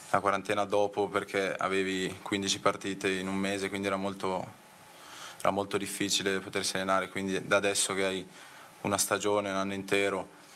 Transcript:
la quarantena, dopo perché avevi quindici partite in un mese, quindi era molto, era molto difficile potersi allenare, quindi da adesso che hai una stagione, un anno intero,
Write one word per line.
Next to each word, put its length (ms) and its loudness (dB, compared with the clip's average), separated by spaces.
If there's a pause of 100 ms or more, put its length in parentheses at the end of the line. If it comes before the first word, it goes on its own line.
(100)
la 100 4
quarantena, 440 2
dopo 440 2
perché 440 0
avevi 720 0
quindici 380 0
partite 500 0
in 160 -2
un 80 -2
mese, 340 -2
quindi 200 -2
era 80 0
molto, 500 -2 (960)
era 100 4
molto 260 2
difficile 600 0
potersi 380 -2
allenare, 320 2
quindi 360 -2
da 120 4
adesso 380 2
che 100 2
hai 220 -2 (560)
una 160 2
stagione, 520 2
un 60 0
anno 180 0
intero, 540 0 (280)